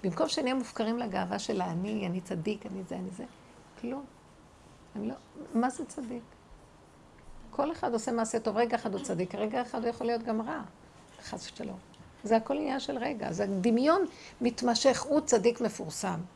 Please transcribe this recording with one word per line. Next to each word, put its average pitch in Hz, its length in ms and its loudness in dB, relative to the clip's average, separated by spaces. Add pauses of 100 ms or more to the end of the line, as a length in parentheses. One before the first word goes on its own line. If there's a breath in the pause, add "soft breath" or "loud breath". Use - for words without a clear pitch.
במקום 196 240 2
שנהיה 262 260 0
מופקרים 233 440 -2
לגאווה 196 400 -2
של 202 220 0
האני, 185 460 -2
"אני 180 140 -2
צדיק, 196 460 -4
אני 190 220 -8
זה, 180 80 -6
אני 185 200 -6
זה", 240 80 -10 (560)
כלום. 262 240 -6 (920)
אני 214 120 -4
לא... 262 60 -4 (400)
מה 240 160 2
זה 269 140 -8
צדיק? 240 380 -8 (1300)
כל 302 220 2
אחד 269 200 -2
עושה 226 200 0
מעשה 226 280 2
טוב, 208 160 0
רגע 233 200 4
אחד 202 180 0
הוא 185 80 -2
צדיק, 180 320 -2
רגע 214 280 0
אחד 240 200 -4
הוא 240 60 2
יכול 233 180 -2
להיות 233 160 2
גם 226 200 0
רע, 285 180 -4 (640)
חס - 300 -8
ושלום. 196 260 -8 (460)
זה 220 120 6
הכל 226 200 2
עניין 277 240 0
של 269 180 -4
רגע, 240 340 -2
זה 202 140 0
דמיון 240 580 6 (360 loud breath)
מתמשך, 240 680 4
הוא 302 120 6
צדיק 233 400 4
מפורסם. 185 600 -2 (160)